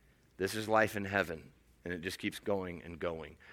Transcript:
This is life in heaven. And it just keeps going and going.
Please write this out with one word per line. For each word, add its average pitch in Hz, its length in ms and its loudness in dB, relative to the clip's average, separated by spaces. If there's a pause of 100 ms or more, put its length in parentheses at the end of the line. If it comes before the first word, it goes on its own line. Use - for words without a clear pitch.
(380)
This 95 180 0
is 110 120 -2
life 110 280 6
in 101 100 -2
heaven. 87 360 2 (420)
And 85 100 -4
it 85 80 -4
just 90 180 -4
keeps 104 200 -2
going 92 460 -2
and 85 120 -10
going. 80 380 -2 (180)